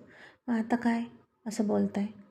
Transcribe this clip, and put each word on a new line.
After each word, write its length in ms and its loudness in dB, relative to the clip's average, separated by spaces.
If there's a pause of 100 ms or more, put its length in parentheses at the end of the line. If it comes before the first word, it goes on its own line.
(480)
मग 60 0
आता 220 0
काय 280 2 (420)
असं 220 0
बोलताय? 400 2 (240)